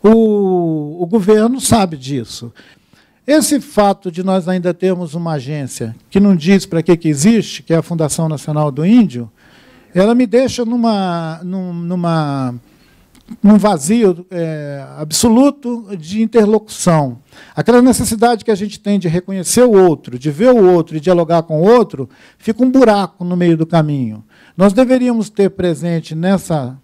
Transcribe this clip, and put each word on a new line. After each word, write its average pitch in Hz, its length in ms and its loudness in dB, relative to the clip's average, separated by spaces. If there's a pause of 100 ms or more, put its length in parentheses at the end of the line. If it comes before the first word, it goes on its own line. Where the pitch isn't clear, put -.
O, 185 1000 0
o - 20 -4
governo 214 540 2
sabe 190 380 -2
disso. 127 540 -10 (760)
Esse 285 340 2
fato 196 520 -2
de 180 120 -10
nós 190 240 -2
ainda 180 260 -2
termos 180 400 -4
uma 170 200 -6
agência 131 640 -8 (140)
que 196 100 0
não 196 160 4
diz 180 300 2
pra 165 160 -2
que 170 160 4
que 165 100 -4
existe, 170 540 0
que - 120 -2
é 165 40 2
a 160 60 0
Fundação 160 440 -2
Nacional 151 440 -4
do 143 140 -4
Índio, 160 440 2 (640)
ela 202 200 2
me 247 120 2
deixa 240 400 0
numa, 190 760 -2
num, 185 300 -8
numa, 165 840 -4 (840)
num 208 160 6
vazio, 185 760 0
é, 151 540 -8 (120)
absoluto 233 1000 0
de 170 240 -6
interlocução. 208 1000 0 (360)
Aquela 240 260 4
necessidade 233 640 0
que 233 80 -4
a 208 40 2
gente 202 240 -10
tem 202 200 -2
de 175 80 -4
reconhecer 180 560 -2
o 247 80 4
outro, 175 460 2
de 143 140 -6
ver 185 180 0
o 208 220 6
outro 165 260 0
e - 20 -4
dialogar 170 440 0
com 156 180 -2
o 180 60 2
outro, 196 420 2 (280)
fica 226 260 -2
um 262 80 2
buraco 208 520 2
no 180 120 -4
meio 175 220 2
do 160 80 -2
caminho. 147 580 -2 (320)
Nós 190 180 4
deveríamos 247 560 0
ter 196 220 0
presente 170 640 -4
nessa 160 680 -2